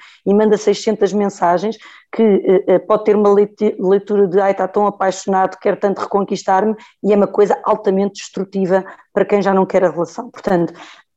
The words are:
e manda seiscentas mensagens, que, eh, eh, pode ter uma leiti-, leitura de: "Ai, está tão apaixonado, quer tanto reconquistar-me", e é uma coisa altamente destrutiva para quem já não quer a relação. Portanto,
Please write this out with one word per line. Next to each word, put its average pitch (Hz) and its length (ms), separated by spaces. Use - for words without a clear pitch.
e 196 80
manda 214 220
seiscentas 196 560
mensagens, 196 640
que, - 120
eh, 196 440
eh, 185 140
pode 214 240
ter 214 100
uma 202 180
leiti-, 208 460
leitura 202 480
de: 180 140
"Ai, 196 100
está 196 160
tão 208 200
apaixonado, 190 760
quer 190 180
tanto 202 220
reconquistar-me", 196 760
e 196 100
é 208 40
uma 196 120
coisa 196 360
altamente 202 500
destrutiva 190 720
para 190 120
quem 202 160
já 196 140
não 190 100
quer 185 200
a 170 60
relação. 170 400
Portanto, 170 440